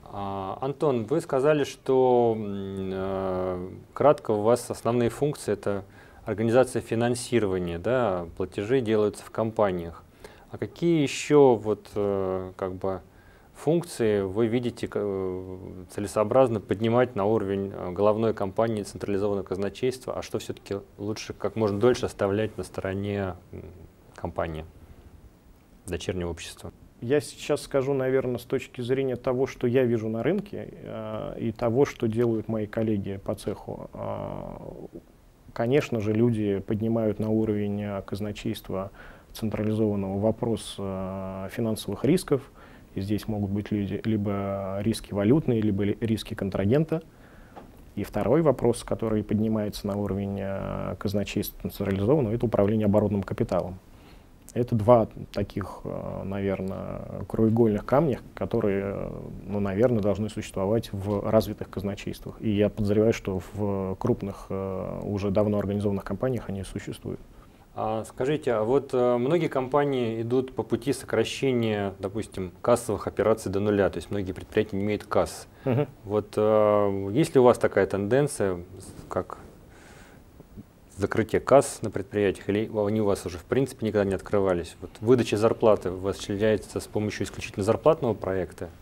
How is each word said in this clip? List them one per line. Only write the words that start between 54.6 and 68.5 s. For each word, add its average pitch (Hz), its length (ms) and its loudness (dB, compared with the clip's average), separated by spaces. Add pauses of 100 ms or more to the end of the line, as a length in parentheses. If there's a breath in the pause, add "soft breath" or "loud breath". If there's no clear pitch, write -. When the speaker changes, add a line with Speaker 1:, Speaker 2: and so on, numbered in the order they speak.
Speaker 2:
два 110 340 6 (260)
таких, - 500 -6
э, 92 400 -8
наверно, 95 1040 -4
краеугольных 110 560 4
камня, 135 360 4 (140)
которые, 98 480 0 (140)
э, 92 140 -6 (360)
ну, 101 140 -2
наверно, 104 400 2
должны 101 300 0
существовать 107 600 -2
в 101 400 -4
развитых 104 380 2
казначействах. 98 720 -8
И 110 100 -2
я 104 200 4
подозреваю, 107 420 2
что 92 300 -4 (100)
в 98 440 -4
крупных, 110 520 -4
э, 92 560 -6
уже 101 260 -2
давно 104 280 2
организованных 101 440 -2
компаниях 117 460 -4
они 98 160 -6
существуют. - 560 -10 (600 loud breath)
Speaker 1:
А 107 260 -4
скажите, 135 480 -2